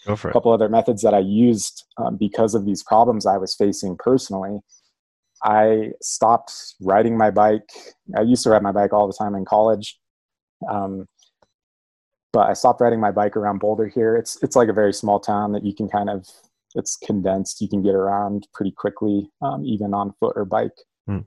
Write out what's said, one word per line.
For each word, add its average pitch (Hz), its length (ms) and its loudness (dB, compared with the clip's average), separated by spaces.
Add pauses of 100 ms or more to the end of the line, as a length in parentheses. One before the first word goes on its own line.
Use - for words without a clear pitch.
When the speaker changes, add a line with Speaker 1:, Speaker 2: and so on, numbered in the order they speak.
Speaker 1:
Go 104 100 -2
for - 120 -6
Speaker 2:
a - 20 -4
Speaker 1:
it. - 20 -2
Speaker 2:
couple 120 200 4
other 107 160 2
methods 110 340 0
that 104 120 4
I 101 40 4
used, 104 640 0 (140)
um, 117 180 -4
because 107 380 0
of 101 100 -2
these 101 180 -4
problems 110 440 2
I 98 100 2
was 95 180 -6
facing 98 440 -2
personally. 101 600 -2 (840)
I 110 500 2 (100)
stopped - 500 0 (280)
riding 107 380 2
my 107 120 4
bike. 107 380 2 (480)
I 107 60 0
used 120 220 2
to 117 60 2
ride 107 120 4
my 98 100 -2
bike 101 200 0
all 104 140 4
the 98 120 -6
time 101 160 -4
in 95 100 -6
college. 107 540 0 (680)
Um, 98 380 -6 (1300)
but 107 160 4
I 104 60 0
stopped - 260 2
riding 117 200 2
my 107 100 2
bike 104 260 0
around 104 220 -2
Boulder 107 300 -2
here. 113 280 0
It's, - 260 -6
it's, - 140 -2
like, 120 120 6
a 101 60 0
very 101 180 2
small 101 260 -2
town 104 340 -4
that 104 120 -4
you 101 100 -4
can 104 140 -6
kind 104 200 -4
of, 98 200 -8 (480)
it's - 200 -6
condensed. 95 640 -4
You 104 80 -4
can 101 140 -2
get 98 120 2
around 101 600 -2
pretty 98 160 -4
quickly, 101 580 -4 (140)
um, 139 220 -6
even 104 300 -4
on 101 260 -4
foot - 160 -2
or 104 80 -4
bike. 110 320 -4 (320)
Speaker 1:
Hmm. 98 180 -4